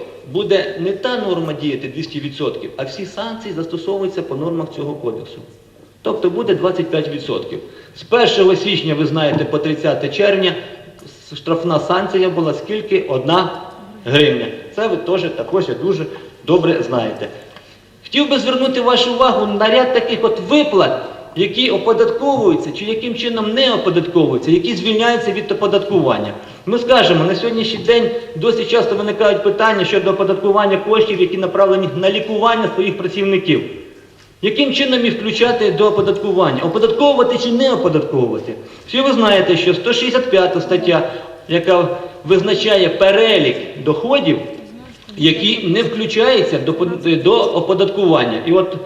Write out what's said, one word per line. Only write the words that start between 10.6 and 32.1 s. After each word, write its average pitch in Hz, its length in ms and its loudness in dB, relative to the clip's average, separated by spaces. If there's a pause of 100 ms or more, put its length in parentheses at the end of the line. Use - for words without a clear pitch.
с-, - 300 -20
штрафна 165 440 -2
санкція 185 500 0
була 160 240 0
скільки? 208 560 -2
Одна 156 520 0 (440)
гривня. 127 400 2 (300)
Це 214 120 -2
ви 180 100 -2
теж 180 240 -2
також, 175 480 -2
я 120 60 -4
дуже... 160 300 -2 (440)
Добре 165 340 2
знаєте. 110 440 -4 (760)
Хотів 285 260 -2
би 269 100 2
звернути 262 420 0
вашу 247 320 2
увагу 214 460 2
на 220 80 4
ряд 247 260 4
таких 226 280 0
от 220 180 2 (100)
виплат, 254 520 2 (340)
які 208 340 0
оподатковуються 220 1000 0
чи 208 140 -10
яким 226 300 -4
чином 226 380 -4
не 254 200 2
оподатковуються, 160 800 0
які 202 240 2
звільняються 220 560 0
від 202 200 -6
оподаткування. 147 800 0 (320)
Ми 233 140 0
скажемо, 196 440 4
на 180 120 2
сьогоднішній 226 440 -2
день 226 300 4 (260)
досить 220 320 0
часто 220 280 2
виникають 208 480 2
питання 208 420 2
щодо 190 260 0
оподаткування 196 680 2
коштів, 214 440 2
які 180 160 2
направлені 190 580 2
на 190 160 2